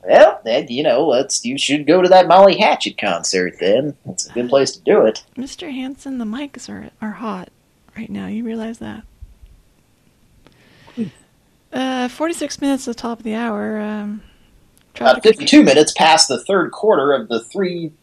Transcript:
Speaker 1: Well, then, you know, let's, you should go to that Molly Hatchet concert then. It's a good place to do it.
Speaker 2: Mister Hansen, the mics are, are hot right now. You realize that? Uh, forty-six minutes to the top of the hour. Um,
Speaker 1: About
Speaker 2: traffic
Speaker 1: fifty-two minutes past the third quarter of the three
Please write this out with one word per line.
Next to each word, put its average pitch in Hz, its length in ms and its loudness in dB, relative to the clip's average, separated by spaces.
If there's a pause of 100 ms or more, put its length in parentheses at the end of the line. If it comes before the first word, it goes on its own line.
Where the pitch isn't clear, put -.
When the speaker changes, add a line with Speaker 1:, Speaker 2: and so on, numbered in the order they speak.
Speaker 1:
Well, 165 400 6
then, 123 240 -2
you 123 160 -6
know, 147 240 2
let's, 135 360 -2
you 127 140 -6
should 143 300 -2
go 180 140 4
to 180 60 0
that 185 200 6
Molly 185 280 8
Hatchet 127 420 -2
concert 90 600 -4
then. 123 380 0 (100)
It's - 220 -12
a - 40 -20
good 120 160 -6
place 135 240 2
to - 80 -20
do 185 260 4
it. - 180 -2 (120)
Speaker 2:
Mister 277 340 -14
Hansen, 262 480 -12
the 233 60 -8
mics 262 440 -12
are, 208 220 -16 (100)
are 214 120 -10
hot 202 380 -12 (460)
right 220 140 -14
now. 196 160 -10
You 208 160 -8
realize 226 360 -10
that? 220 260 -16 (2750)
Uh, 262 360 -4
forty-six 302 520 -8
minutes 277 240 -2
to 247 60 -8
the 233 40 -8
top 233 240 -8
of 220 60 -20
the 214 100 -6
hour. 214 460 -6
Um, 208 420 -8 (720)
Speaker 1:
About - 0 -
Speaker 2:
traffic - 280 2
Speaker 1:
fifty-two 220 400 6
minutes 151 300 4
past 160 360 2
the 226 140 -2
third 175 300 0
quarter 147 400 2
of 117 160 -2
the 117 120 -4
three 175 520 -6 (100)